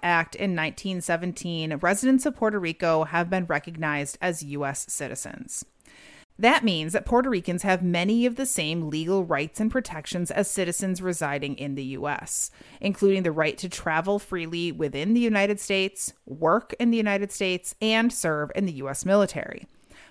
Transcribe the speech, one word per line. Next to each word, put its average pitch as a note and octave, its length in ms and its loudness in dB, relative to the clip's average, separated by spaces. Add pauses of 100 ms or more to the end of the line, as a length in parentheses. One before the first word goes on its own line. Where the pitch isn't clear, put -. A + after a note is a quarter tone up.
Act E3+ 320 2
in G3 180 -2
nineteen E3+ 480 -4
seventeen, E3+ 760 -4
residents B3+ 500 4
of C4+ 80 -2
Puerto G#3+ 240 0
Rico E3 460 2
have E3+ 240 0
been F#3 160 0
recognized D3+ 760 -4
as E3+ 220 -2
U C#3+ 220 -4
S C#3 220 -6
citizens. - 800 -8 (720)
That B3+ 240 6
means E3 300 0
that - 140 -2
Puerto B3+ 240 2
Ricans F3+ 320 -2
have F#3 180 2
many F#3 460 2
of A#3+ 80 0
the C4 100 -2
same D#3+ 460 -2
legal E3+ 340 0
rights D#3+ 340 -2
and A3 120 2
protections F3 580 -4
as - 180 0
citizens F#3 540 -2
residing C#3+ 560 -4
in C#3+ 160 -6
the C#3 120 -6
U C3+ 220 -6
S, - 440 -4 (280)
including G3 440 4
the F3 80 2
right D#3 260 0
to F#3+ 100 -8
travel F3 520 0
freely E3+ 520 -4
within D3+ 440 0
the A#3+ 40 6
United G#3 400 2
States, - 540 -2 (140)
work E3 520 2
in A#3 120 4
the A#3 60 4
United G3+ 340 2
States, F#3 500 -2
and A3+ 320 4
serve D3+ 400 0
in G3 140 0
the E3+ 60 -2
U C3+ 140 -6
S - 160 -6
military. G3 640 2 (460)